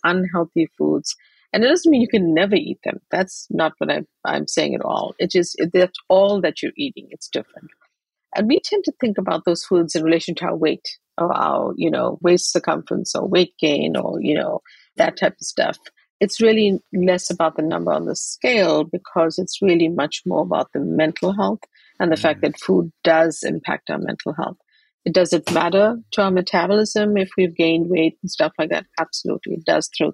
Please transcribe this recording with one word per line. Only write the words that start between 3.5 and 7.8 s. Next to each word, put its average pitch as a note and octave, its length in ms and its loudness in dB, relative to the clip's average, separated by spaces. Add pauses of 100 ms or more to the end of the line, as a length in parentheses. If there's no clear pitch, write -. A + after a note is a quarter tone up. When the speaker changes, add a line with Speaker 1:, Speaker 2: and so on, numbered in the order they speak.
Speaker 1:
not E3 280 0
what D3+ 120 -4
I'm, D3+ 160 -4 (180)
I'm D3 220 -4
saying D3 280 -2
at - 80 -4
all. - 360 -4
It - 160 -2
is, F3+ 240 0
it, E3+ 140 -2
that's F3+ 260 2 (100)
all G3 340 4
that D#3 200 -4
you're D3 140 -6
eating. - 340 -10
It's - 180 -18
different. - 420 -12 (640)